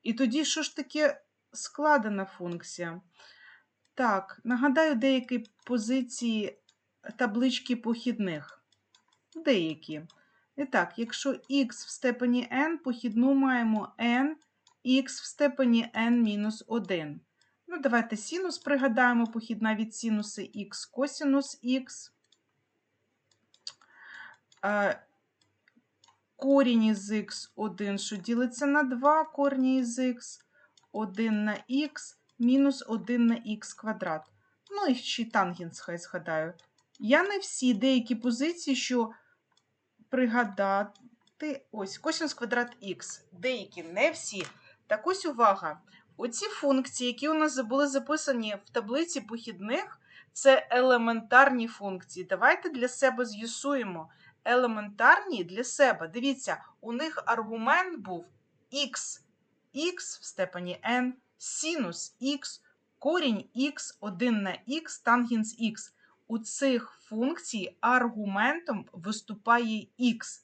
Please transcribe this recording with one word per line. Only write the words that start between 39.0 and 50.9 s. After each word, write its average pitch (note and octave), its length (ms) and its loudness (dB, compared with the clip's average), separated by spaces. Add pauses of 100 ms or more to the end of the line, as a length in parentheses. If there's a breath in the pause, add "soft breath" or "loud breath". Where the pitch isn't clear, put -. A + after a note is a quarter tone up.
пригадати. A3 1600 -2
Ось, G3 260 -10
косінус D#4+ 360 -4
квадрат A#3+ 480 -2
х. - 500 -12
Деякі, F#3+ 520 -6
не G3+ 280 0
всі. G3 340 -8 (420 soft breath)
Так G#3+ 200 0
ось F#4+ 180 -2
увага. G3+ 560 2 (360 soft breath)
Оці A#3+ 280 -4
функції, C4+ 600 0
які B3 220 -4
у D#4+ 40 2
нас D4+ 260 0
були C4 280 0
записані B3+ 800 -2
в - 40 -20
таблиці C4 520 -4
похідних, A#3 800 -8 (340 loud breath)
це - 360 6
елементарні B3 960 6